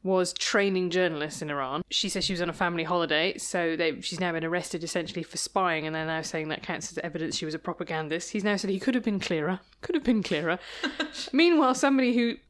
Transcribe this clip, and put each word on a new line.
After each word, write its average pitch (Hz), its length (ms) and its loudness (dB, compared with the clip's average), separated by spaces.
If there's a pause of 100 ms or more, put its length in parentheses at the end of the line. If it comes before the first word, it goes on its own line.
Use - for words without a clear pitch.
was 185 300 2
training 190 600 2
journalists 160 500 0
in 151 80 -6
Iran. 143 400 -2
She - 180 0
says 180 160 -2
she - 80 -2
was 175 100 -2
on 175 80 0
a 160 40 -6
family 170 320 0
holiday, 170 520 2
so 170 380 0
they, 160 240 0
she's 180 220 -6
now 175 100 0
been 165 140 -2
arrested 170 360 -2
essentially 165 420 -4
for - 120 -12
spying, 170 500 0
and 156 80 -4
they're 160 120 -2
now 160 160 -2
saying 156 260 -4
that 156 160 -4
counts - 260 -6
as - 100 -8
evidence 165 360 -4
she - 80 -4
was 156 100 -4
a 160 60 -4
propagandist. 160 720 -4
He's 202 140 -2
now 208 100 2
said 196 140 -2
he 190 100 0
could 254 160 0
have 240 80 0
been 202 160 0
clearer, 170 400 0 (220)
could - 120 -6
have 311 120 0
been 220 180 4
clearer. 165 340 0 (380)
<laughs> - 20 -16 (360)
Meanwhile, 294 420 6
somebody 262 400 4
who 233 200 4 (140)